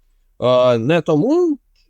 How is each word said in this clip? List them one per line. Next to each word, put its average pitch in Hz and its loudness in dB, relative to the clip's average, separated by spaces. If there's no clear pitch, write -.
А, 123 2
не 147 -2
тому, 285 -2